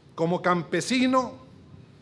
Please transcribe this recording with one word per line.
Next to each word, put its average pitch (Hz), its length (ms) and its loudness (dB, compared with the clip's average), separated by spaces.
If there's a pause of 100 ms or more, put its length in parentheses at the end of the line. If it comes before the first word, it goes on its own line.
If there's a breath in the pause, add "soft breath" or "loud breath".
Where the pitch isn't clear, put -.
(140)
Como 170 280 0
campesino, 233 960 0 (640)